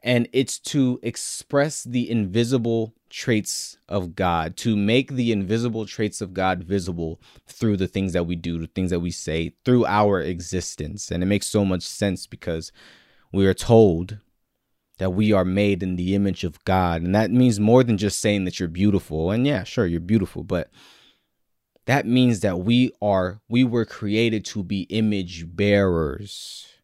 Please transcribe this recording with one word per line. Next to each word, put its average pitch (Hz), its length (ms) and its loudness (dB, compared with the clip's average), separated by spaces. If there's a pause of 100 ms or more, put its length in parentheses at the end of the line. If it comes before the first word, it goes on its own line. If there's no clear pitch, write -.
And 120 300 2
it's - 260 0
to 127 460 0
express - 800 -4
the 120 260 -2
invisible 113 840 0 (160)
traits - 720 -4 (100)
of 90 280 -4
God, 85 400 0
to 113 180 0
make 117 380 0
the 123 180 -2
invisible 110 560 -2
traits - 340 -6
of 95 140 -10
God 92 300 -2
visible 85 560 -4 (260)
through 107 300 0
the 92 100 0
things 95 280 -2
that 90 100 2
we 87 100 -4
do, 85 240 -6
the 82 80 -6
things 92 240 -4
that 90 100 0
we 87 120 -4
say, 80 420 -4 (100)
through 123 220 4
our 101 340 2
existence. 85 920 -6
And 90 100 -2
it 92 40 0
makes 101 200 0
so 104 180 0
much 92 180 0
sense - 440 -4
because - 460 -8 (600)
we 98 140 4
are 95 80 4
told 104 640 4 (800)
that 92 120 -2
we 107 220 2
are 95 120 4
made 98 400 2
in 92 100 -2
the 90 220 0
image 101 260 0
of 85 220 -8
God. 87 380 2
And 90 120 0
that 107 160 2
means 123 300 4
more 117 240 6
than 117 120 0
just 98 240 -2
saying 104 240 0
that 90 140 -6
you're 90 100 -4
beautiful. 87 640 0
And 120 160 0
yeah, 131 160 -2
sure, 107 240 -2
you're 82 140 -2
beautiful, 90 420 0
but 87 260 -4 (1160)
that 135 200 0
means 120 340 2
that 92 200 -2
we 120 320 2 (100)
are, 98 460 0
we 123 160 2
were 117 200 0
created 110 640 -2
to 104 160 -6
be 95 200 -4
image 95 640 -2 (120)
bearers. 98 1120 0 (160)